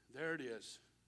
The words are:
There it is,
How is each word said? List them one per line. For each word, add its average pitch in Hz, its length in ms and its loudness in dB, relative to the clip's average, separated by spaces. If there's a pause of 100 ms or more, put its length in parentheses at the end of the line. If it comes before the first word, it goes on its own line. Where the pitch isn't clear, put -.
(140)
There 160 220 4
it 151 60 0
is, 113 380 -4 (280)